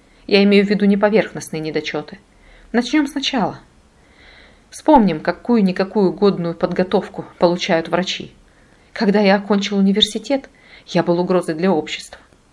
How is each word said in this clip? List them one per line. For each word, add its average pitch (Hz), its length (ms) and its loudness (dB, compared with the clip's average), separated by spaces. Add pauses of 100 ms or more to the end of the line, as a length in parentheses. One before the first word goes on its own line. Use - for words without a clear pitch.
(260)
Я 202 160 4
имею 202 220 4
в 202 60 -2
виду 202 160 0
не 202 100 4
поверхностные 202 640 0
недочёты. 151 580 -6 (540)
Начнём 247 340 0
сначала. 220 520 -4 (1120)
Вспомним, 202 500 2
какую-никакую 190 920 0
годную 170 420 0
подготовку 180 720 -4 (120)
получают 175 500 0
врачи. 170 440 -4 (600)
Когда 202 280 0
я 196 160 4
окончил 202 400 -2
университет, 214 720 0 (380)
я 170 160 0
был 175 180 0
угрозой 180 340 -2
для 175 160 0
общества». - 500 -6 (320)